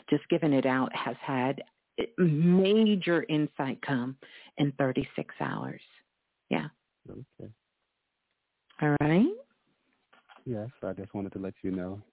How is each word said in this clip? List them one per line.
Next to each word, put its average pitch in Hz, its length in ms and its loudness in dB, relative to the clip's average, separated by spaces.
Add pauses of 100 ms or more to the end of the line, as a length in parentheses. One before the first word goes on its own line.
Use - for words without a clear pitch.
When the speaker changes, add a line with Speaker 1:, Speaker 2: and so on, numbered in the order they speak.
Speaker 1:
just 147 200 2
given 160 240 2
it 131 120 4
out 131 300 0
has - 260 -6
had 135 400 -2 (580)
major 180 1080 4
insight 151 540 -2
come 131 340 -4 (420)
in 143 140 2
thirty-six 135 680 -4
hours. - 400 -8 (720)
Yeah. 80 180 -2 (420)
Speaker 2:
Okay. 104 400 -18 (1300)
Speaker 1:
All 147 180 4
right. 165 260 4 (1200)
Speaker 2:
Yes, 113 220 -6 (140)
I 95 120 -6
just 98 200 -12
wanted 98 180 -6
to - 60 -10
let 95 240 -8
you 95 80 -4
know. 92 300 -6 (120)